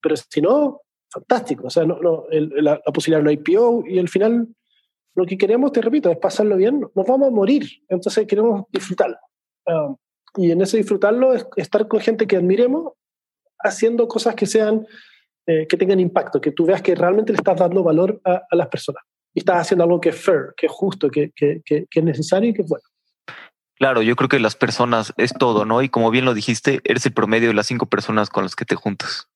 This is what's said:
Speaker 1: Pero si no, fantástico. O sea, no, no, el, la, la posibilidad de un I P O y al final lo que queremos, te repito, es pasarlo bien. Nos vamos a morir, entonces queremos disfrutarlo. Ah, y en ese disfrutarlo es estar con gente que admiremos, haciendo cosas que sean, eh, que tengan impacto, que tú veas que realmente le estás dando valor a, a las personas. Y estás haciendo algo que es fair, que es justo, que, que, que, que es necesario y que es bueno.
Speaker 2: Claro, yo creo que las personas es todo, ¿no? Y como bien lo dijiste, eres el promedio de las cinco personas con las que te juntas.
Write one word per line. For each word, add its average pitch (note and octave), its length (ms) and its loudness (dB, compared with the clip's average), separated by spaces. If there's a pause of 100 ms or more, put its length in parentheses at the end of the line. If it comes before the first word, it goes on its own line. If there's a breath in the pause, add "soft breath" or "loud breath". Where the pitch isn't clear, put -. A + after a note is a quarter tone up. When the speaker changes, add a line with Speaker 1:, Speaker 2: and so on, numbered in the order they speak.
Speaker 1:
Pero D#3 140 -4
si - 260 -6
no, C4+ 400 0 (300)
fantástico. A#3+ 560 -4
O - 20 -10
sea, E3 160 0
no, E3 140 -2
no, E3 300 -2
el, D#3 260 -2
la, D3 280 0
la D3 100 -2
posibilidad D#3 300 0
de D3 60 2
un D3 40 2
I D3 40 -2
P E3 200 0
O A#3 280 2
y F#3 120 -2
al F3 120 0
final A#3 380 0 (680)
lo F#3 100 2
que F#3+ 140 -6
queremos, A#3+ 320 2
te A#3+ 100 0
repito, A3+ 300 0
es D#3+ 80 -2
pasarlo G#3 360 0
bien. A#3+ 260 2
Nos F#3 260 -4
vamos C4+ 220 2
a - 20 0
morir, A3 360 2 (220)
entonces G3+ 380 -2
queremos G#3 420 0
disfrutarlo. - 480 -2 (500)
Ah, D3+ 280 -2 (400)
y F3 160 2
en E3+ 100 2
ese G3 160 2
disfrutarlo G#3+ 560 2
es - 220 -2
estar G#3 320 -2
con G#3+ 120 0
gente A3 280 0
que G3 100 2
admiremos, A#3+ 560 0 (640)
haciendo A3+ 500 0
cosas A3+ 280 -2
que G#3+ 100 -2
sean, A3 400 0 (640 loud breath)
eh, D#3 200 0
que E3+ 100 2
tengan F#3+ 220 2
impacto, F3+ 400 0
que D3 120 -2
tú E3 160 0
veas F#3+ 160 0
que F3+ 100 2
realmente F#3+ 400 0
le F#3 40 0
estás F#3 200 0
dando F3+ 260 2
valor F3 400 0
a, F3+ 240 0
a E3+ 80 -2
las E3+ 120 0
personas. - 340 -10 (320)
Y - 60 -4
estás F3 220 2
haciendo F3 220 2
algo E3+ 160 2
que F3 100 2
es - 140 -6
fair, D3+ 320 0
que D#3+ 120 -2
es - 40 -2
justo, - 380 -2
que, D3 260 -2
que, D#3 300 -2
que, D3+ 240 -2
que - 100 0
es D#3+ 60 0
necesario E3+ 440 0
y A3 40 -2
que G#3 80 -4
es D#3+ 80 -4
bueno. - 140 -6 (920 loud breath)
Speaker 2:
Claro, B2+ 280 2
yo A#2 120 4
creo C3 140 0
que C#3 100 2
las A2 160 0
personas A#2 600 0
es A#2+ 160 0
todo, G#2+ 320 2
¿no? A2+ 160 0
Y C3+ 80 -2
como A2+ 220 2
bien B2+ 140 0
lo B2 100 0
dijiste, B2 480 -2
eres A#2+ 240 -2
el A#2+ 60 -2
promedio A2+ 360 2
de G#2+ 60 0
las G#2 120 0
cinco A#2 200 -4
personas G#2 420 -2
con G2 140 -2
las F#2 120 -8
que - 100 -8
te G#2 100 -2
juntas. - 600 -8